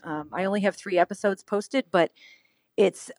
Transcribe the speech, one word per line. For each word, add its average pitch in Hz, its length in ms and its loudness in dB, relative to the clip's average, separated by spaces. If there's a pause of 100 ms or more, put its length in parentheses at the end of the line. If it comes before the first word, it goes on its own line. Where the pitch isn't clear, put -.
Um, 151 280 -8
I 180 120 -4
only 196 180 0
have 196 140 0
three 190 220 -4
episodes 190 440 0
posted, 214 500 -2
but 175 200 2 (640)
it's - 420 0